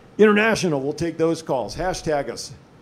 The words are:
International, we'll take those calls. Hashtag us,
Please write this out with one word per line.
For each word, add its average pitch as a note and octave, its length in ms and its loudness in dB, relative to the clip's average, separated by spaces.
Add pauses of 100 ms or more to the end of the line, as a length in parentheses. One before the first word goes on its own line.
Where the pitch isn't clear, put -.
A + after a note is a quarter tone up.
(160)
International, G#3 640 4
we'll C#3+ 140 -4
take D#3 240 -4
those D#3+ 240 0
calls. A2 340 -4
Hashtag D3+ 540 -4
us, - 220 -12 (300)